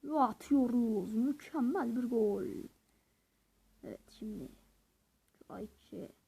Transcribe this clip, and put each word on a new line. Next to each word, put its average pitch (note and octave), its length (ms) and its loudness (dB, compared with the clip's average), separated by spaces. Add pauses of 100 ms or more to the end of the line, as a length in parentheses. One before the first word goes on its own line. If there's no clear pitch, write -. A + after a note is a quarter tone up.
Ve D4 160 0
atıyoruz. A#3 920 2
Mükemmel C4 800 0
bir B3 80 -2
gol. G#3+ 420 2 (1400)
Evet - 280 -14
şimdi. G3+ 380 -10 (880)
Şu - 60 -20 (100)
Ayçi. - 540 -12 (200)